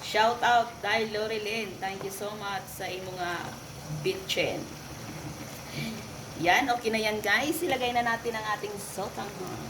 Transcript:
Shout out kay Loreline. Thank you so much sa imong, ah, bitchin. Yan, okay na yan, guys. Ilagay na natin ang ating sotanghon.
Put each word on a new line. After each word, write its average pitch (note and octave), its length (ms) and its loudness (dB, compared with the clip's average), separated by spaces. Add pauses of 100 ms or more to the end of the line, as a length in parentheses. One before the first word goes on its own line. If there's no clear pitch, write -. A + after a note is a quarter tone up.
Shout A3+ 400 6
out A#3 240 8 (160)
kay G#3+ 240 4
Loreline. G#3+ 720 -2
Thank F#3+ 240 -4
you G3 80 -4
so G#3 240 -4
much G3+ 320 -4
sa - 160 -6
imong, F#3 320 -4
ah, F3 320 -2 (560)
bitchin. D#3+ 560 2 (1800)
Yan, G3 320 6
okay A#3 240 2
na A3 80 2
yan, G#3+ 160 2
guys. G#3+ 480 4
Ilagay B3 320 2
na A#3+ 80 4
natin A3+ 320 0
ang G#3+ 160 -4
ating G#3 240 -4
sotanghon. G3 920 -6